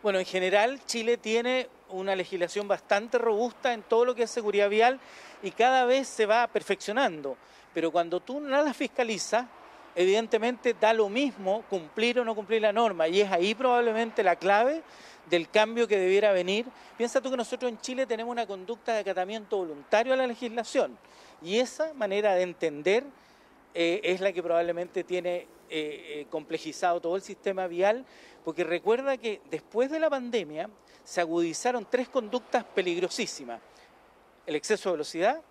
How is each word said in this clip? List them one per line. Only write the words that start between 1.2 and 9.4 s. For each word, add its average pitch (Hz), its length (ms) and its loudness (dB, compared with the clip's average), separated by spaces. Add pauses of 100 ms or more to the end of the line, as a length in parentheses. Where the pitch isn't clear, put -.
una 190 260 -4
legislación 185 540 -4
bastante 208 480 0
robusta 233 560 0
en 220 100 -6
todo 233 220 2
lo 247 100 0
que 233 100 -2
es 220 60 -6
seguridad 202 380 0
vial 233 320 4 (420)
y 185 100 -6
cada 254 340 4
vez 262 200 2
se 220 200 -2
va 226 220 4
perfeccionando. 190 920 -2 (360)
Pero 165 160 0
cuando 220 300 0
tú 277 200 -8
no 285 220 2
la 294 100 2
fiscalizas, 233 720 -2 (500)